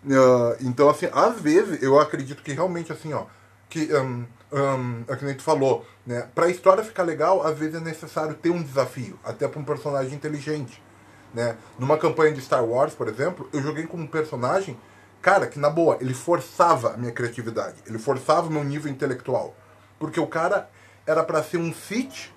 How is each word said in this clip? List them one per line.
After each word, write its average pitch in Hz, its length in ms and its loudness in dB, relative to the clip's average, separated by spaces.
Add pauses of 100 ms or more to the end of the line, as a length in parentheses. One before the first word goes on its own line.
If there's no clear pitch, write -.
Ah, 127 560 6
então, 131 280 4
assim, 160 220 0
às 214 300 2
vezes, 156 420 2
eu 135 160 8
acredito 143 420 -2
que 147 120 -10
realmente, 170 400 -4
assim, 156 200 -10
ó, 101 120 -4 (420)
que, 151 260 -2
hum, 127 320 0 (280)
hum, 127 540 -2
é 131 80 -4
que 139 100 -8
nem 139 100 -4
tu 135 80 -16
falou, 135 420 2 (200)
né? 120 280 -8
Pra 165 140 2
história 185 360 4
ficar 190 200 -4
legal, 165 420 0
às 151 120 0
vezes 156 180 -4
é 165 80 -6
necessário 156 520 -6
ter 170 160 0
um 175 120 0
desafio, 131 600 -4
até 110 240 -6
pra - 120 -6
um 143 60 -8
personagem 135 480 -4
inteligente, 147 680 -8 (520)
né? 117 240 -2 (200)
Numa 139 200 2
campanha 156 360 4
de 135 80 -8
Star 127 220 2
Wars, 127 320 0
por 110 140 -4
exemplo, 139 420 -6
eu 143 100 -2
joguei 151 240 -6
com 165 120 -12
um 160 100 -8
personagem, 151 720 -2 (420)
cara, 185 240 4
que - 140 -10
na 147 100 4
boa, 156 300 4
ele 127 140 -2
forçava 160 800 2
a - 40 -12
minha 120 140 -6
criatividade, 113 640 -6 (100)
ele 110 140 -8
forçava 151 480 0
o 160 40 -6
meu 151 120 -2
nível 147 260 -6
intelectual, 131 640 -4 (460)
porque 156 220 -4
o - 40 0
cara 175 440 -2 (360)
era 160 180 2
pra 156 200 0
ser - 140 -6
um 165 160 -2
Sith - 640 -8